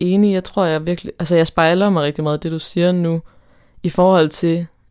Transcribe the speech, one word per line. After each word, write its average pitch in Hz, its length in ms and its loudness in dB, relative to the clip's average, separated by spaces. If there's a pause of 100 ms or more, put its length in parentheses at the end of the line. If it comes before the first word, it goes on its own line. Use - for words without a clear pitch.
enig, 196 320 2
jeg 185 100 -2
tror, 190 220 -2
jeg 156 220 -2
virkelig, - 320 -8
altså 170 160 0
jeg 165 120 4
spejler 175 420 2
mig 170 140 0
rigtig 147 200 -4
meget 151 140 -2
i - 60 -18
det, 165 80 -6
du 160 80 -6
siger 175 320 0
nu, 165 300 -2 (640)
i 175 60 -2
forhold 180 400 4
til, 170 380 -2 (240)